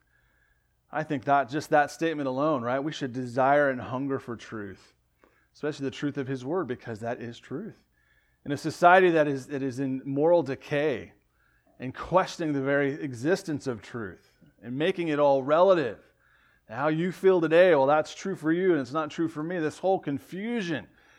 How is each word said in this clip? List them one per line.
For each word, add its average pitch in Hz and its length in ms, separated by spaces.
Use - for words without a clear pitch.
I 151 120
think 151 200
that 139 260
just 147 200
that 147 200
statement 151 380
alone, 135 360
right? 127 160
We 147 120
should 135 220
desire 131 560
and 127 100
hunger 127 400
for 117 160
truth, 101 580
especially 143 320
the 131 60
truth 143 260
of 135 100
his 131 160
word, 117 240
because 117 320
that 113 220
is 120 180
truth. 170 380
In 143 80
a 139 40
society 175 540
that 156 160
is, 135 200
that 143 140
is 135 200
in 131 240
moral 151 380
decay 135 680
and 127 160
questioning 170 600
the 139 80
very 139 320
existence 151 720
of 113 140
truth - 500
and 120 140
making 175 320
it 147 100
all 139 240
relative. 151 560
How 123 180
you 160 240
feel 185 300
today, 165 340
well, 135 100
that's 151 300
true 190 220
for 151 160
you 185 180
and 160 80
it's 123 140
not 151 180
true 165 160
for 151 160
me. 175 160
This 151 180
whole 185 220
confusion, 170 880